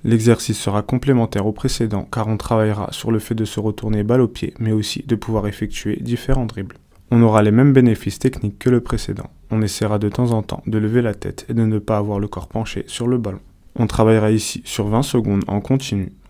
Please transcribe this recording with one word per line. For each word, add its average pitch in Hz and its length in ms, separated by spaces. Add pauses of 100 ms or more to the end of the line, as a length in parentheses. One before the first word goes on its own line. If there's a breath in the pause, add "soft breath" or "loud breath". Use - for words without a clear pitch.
L'exercice 113 540
sera 101 240
complémentaire 120 640
au 107 60
précédent 110 600
car 107 160
on 110 80
travaillera 107 540
sur - 220
le 113 80
fait 113 160
de 110 100
se - 140
retourner 107 420
balle 120 200
au 117 60
pied - 300
mais 110 140
aussi 107 340
de - 80
pouvoir 107 320
effectuer 107 520
différents 120 500
dribbles. 98 300 (340)
On 117 100
aura 110 220
les 104 80
mêmes 131 200
bénéfices 123 460
techniques - 400
que 127 140
le 120 100
précédent. - 480 (220)
On 110 100
essaiera 107 380
de 104 100
temps 123 220
en 110 100
temps - 240
de 110 140
lever 110 240
la 110 100
tête - 360
et 117 40
de 117 120
ne 110 120
pas 104 220
avoir 104 180
le 104 100
corps - 200
penché - 400
sur - 180
le 123 140
ballon. 101 220 (340)
On 117 100
travaillera 110 460
ici - 340
sur 104 220
vingt 113 160
secondes 101 420
en 101 160
continu, 101 520 (160)